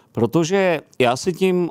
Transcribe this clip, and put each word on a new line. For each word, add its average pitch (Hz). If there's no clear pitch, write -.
Protože 165
já 123
se 185
tím 180